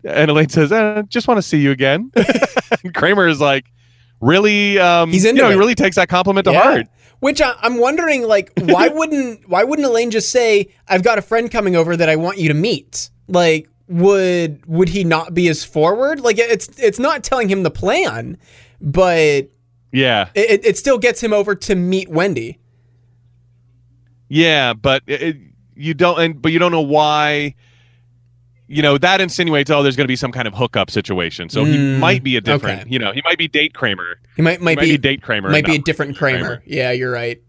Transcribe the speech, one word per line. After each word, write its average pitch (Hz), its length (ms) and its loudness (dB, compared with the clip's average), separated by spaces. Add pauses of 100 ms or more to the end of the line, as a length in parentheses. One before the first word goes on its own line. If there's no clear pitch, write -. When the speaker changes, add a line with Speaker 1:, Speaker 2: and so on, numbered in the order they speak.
Speaker 1:
And 151 260 0
Elaine 151 200 2
says, 156 240 2
"Uh, 214 340 0
just - 220 -4
wanna 220 120 2
see 156 180 -2
you 139 120 2
again." 139 440 0
<laughs> - 680 0
And 180 100 -12
Kramer 190 340 2
is 151 140 0
like, 139 240 0 (560)
really, 202 580 2
um, 170 320 4
Speaker 2:
He's 185 140 2
into 240 120 4
Speaker 1:
you 269 60 6
know, 233 60 6
Speaker 2:
it. 196 40 4
Speaker 1:
he 190 60 4
really 226 160 4
takes 196 220 0
that 180 120 2
compliment 185 360 0
to 185 60 4
Speaker 2:
Yeah. 160 120 4
Speaker 1:
heart. 247 240 2 (320)
Speaker 2:
Which 285 200 -2
I, 262 220 2
I'm 240 160 -2
wondering, 285 460 0
like, 208 280 0 (100)
why 330 260 4
Speaker 1:
<laughs> - 0 -
Speaker 2:
wouldn't, 294 600 -4
why 185 160 2
wouldn't 294 240 -2
Elaine 233 220 0
just 220 220 -4
say, 220 420 0 (140)
"I've 185 160 2
got 226 160 2
a - 20 -6
friend 233 300 -2
coming 202 240 0
over 170 220 2
that 165 120 2
I 156 60 2
want 175 240 -4
you 160 80 0
to 151 80 2
meet"? - 540 -4 (180)
Like, 165 400 2 (220)
would, 180 760 0
would 170 240 -2
he 190 140 -2
not 165 320 -2
be 175 140 2
as 156 160 -4
forward? 233 560 0
Like, 226 180 0
it's, 233 280 0 (120)
it's 220 180 0
not 277 260 -2
telling 240 260 -2
him 196 140 0
the 160 80 0
plan, 165 680 -4 (420)
but 156 680 2 (420)
Speaker 1:
Yeah. 120 420 2
Speaker 2:
it, 214 160 2
it, 208 160 2
it 214 140 2
still 269 180 0
gets 233 240 -2
him 220 120 -2
over 202 200 0
to 196 220 -4
meet 185 340 -2
Wendy. 156 480 -4 (1700)
Speaker 1:
Yeah, 147 440 2
but 135 340 0
it, 131 140 -4
it, 160 160 -4 (380)
you 156 180 -6
don't, 170 260 2
and, 165 220 -2
but 160 120 0
you 165 60 0
don't 175 120 2
know 165 100 0
why 147 720 0 (1160)
you 147 100 -2
know, 143 160 4
that 180 240 2
insinuates, 160 480 -2
oh, 147 140 2
there's 135 120 2
gonna 135 120 0
be 127 80 -2
some 123 160 -6
kind 120 160 -6
of 101 60 -10
hookup 107 360 -2
situation. 87 600 -4
So 120 160 -2
he 151 120 2
Speaker 2:
Mm, 135 220 -2
Speaker 1:
might 127 240 0
be 127 140 -2
a 110 40 -2
different, 101 400 -2
Speaker 2:
okay. 107 80 -14
Speaker 1:
you 127 100 -4
know, 104 120 -4
he 131 140 -6
might 170 120 0
be 165 100 -4
date 151 260 -2
Kramer. 92 460 -6 (160)
Speaker 2:
He 156 60 -2
might, 175 200 0
might 165 100 0
Speaker 1:
He 156 60 2
might 143 40 -2
Speaker 2:
be, 160 100 2
Speaker 1:
be 156 60 2
date 139 240 -2
Kramer 104 280 -4
Speaker 2:
might - 100 2
Speaker 1:
and - 80 -2
Speaker 2:
be 160 80 0
a - 40 -2
Speaker 1:
not 143 60 -8
Speaker 2:
different 147 320 -6
Speaker 1:
Kramer. 131 220 -2
Speaker 2:
Kramer. 117 260 -8
Yeah, 127 260 -4
you're 127 200 -4
right. 120 380 -8